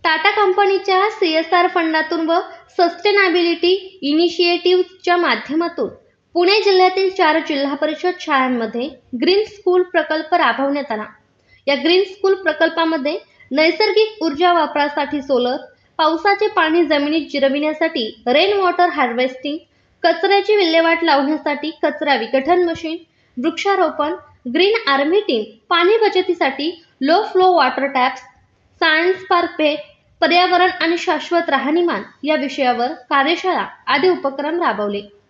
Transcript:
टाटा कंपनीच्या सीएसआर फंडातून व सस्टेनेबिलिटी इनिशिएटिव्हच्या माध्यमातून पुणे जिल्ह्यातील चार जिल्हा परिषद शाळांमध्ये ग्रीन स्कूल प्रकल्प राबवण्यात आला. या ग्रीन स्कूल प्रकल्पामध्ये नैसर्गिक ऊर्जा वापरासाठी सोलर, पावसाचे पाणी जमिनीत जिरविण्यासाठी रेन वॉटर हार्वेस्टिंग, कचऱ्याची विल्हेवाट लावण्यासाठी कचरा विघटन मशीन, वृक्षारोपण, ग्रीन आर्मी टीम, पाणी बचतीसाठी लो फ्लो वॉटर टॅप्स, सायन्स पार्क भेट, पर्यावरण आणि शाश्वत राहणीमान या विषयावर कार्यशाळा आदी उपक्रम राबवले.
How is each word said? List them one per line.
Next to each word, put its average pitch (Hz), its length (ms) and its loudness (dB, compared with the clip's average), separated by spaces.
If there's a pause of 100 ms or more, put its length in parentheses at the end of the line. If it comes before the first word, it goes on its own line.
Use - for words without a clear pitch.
टाटा 330 280 2
कंपनीच्या 392 800 2
सीएसआर 339 560 0
फंडातून 320 600 -2
व 339 100 2 (300)
सस्टेनेबिलिटी 359 1300 0
इनिशिएटिव्हच्या 349 1160 0
माध्यमातून 302 720 -2 (440)
पुणे 381 300 2
जिल्ह्यातील 370 460 2
चार 330 300 2
जिल्हा 285 360 -4
परिषद 311 440 -4
शाळांमध्ये 254 680 -2 (320)
ग्रीन 392 220 2
स्कूल 370 400 0
प्रकल्प 311 520 -2
राबवण्यात 277 560 -2
आला. 214 140 -6 (600)
या 277 80 2
ग्रीन 339 280 2
स्कूल 381 300 -2
प्रकल्पामध्ये 330 880 -2 (320)
नैसर्गिक 359 720 0
ऊर्जा 320 300 2
वापरासाठी 294 680 -2
सोलर, 254 360 -2 (400)
पावसाचे 392 500 0
पाणी 339 380 2
जमिनीत 294 460 -2
जिरविण्यासाठी 285 960 -2
रेन 370 300 2
वॉटर 359 320 2
हार्वेस्टिंग, 262 680 -4 (460)
कचऱ्याची 392 520 2
विल्हेवाट 330 480 2
लावण्यासाठी 294 680 0 (120)
कचरा 294 320 0
विघटन 269 480 0
मशीन, 330 340 -4 (480)
वृक्षारोपण, 330 680 0 (400)
ग्रीन 403 360 2
आर्मी 285 300 2
टीम, 254 240 -2 (260)
पाणी 359 280 4
बचतीसाठी 359 840 -2 (180)
लो 330 220 2
फ्लो 370 280 4
वॉटर 269 360 2
टॅप्स, 262 340 -2 (580)
सायन्स 339 380 2 (120)
पार्क 349 280 2
भेट, 302 220 0 (420)
पर्यावरण 349 480 4
आणि 339 280 -2
शाश्वत 339 520 -2
राहणीमान 285 520 0 (220)
या 311 120 0
विषयावर 254 520 -2
कार्यशाळा 302 800 -2 (220)
आदी 330 220 2
उपक्रम 294 520 -2
राबवले. 208 400 -2 (280)